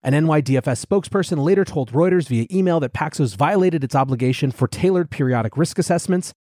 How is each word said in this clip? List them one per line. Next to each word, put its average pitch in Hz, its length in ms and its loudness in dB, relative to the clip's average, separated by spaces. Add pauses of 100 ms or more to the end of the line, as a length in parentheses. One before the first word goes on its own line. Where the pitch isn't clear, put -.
"An 131 120 0
N 160 140 2
Y 156 120 4
D 131 160 0
F 127 140 0
S - 160 -4
spokesperson 190 580 -2
later 196 220 2
told 127 260 -4
Reuters 175 380 2
via 117 200 0
email 180 300 0
that 131 140 -4
Paxos 143 420 -2
violated 165 480 2
its 131 120 -6
obligation 135 540 0
for 123 200 -2
tailored 180 420 0
periodic 123 460 -2
risk 165 200 0
assessments 180 540 -2 (100)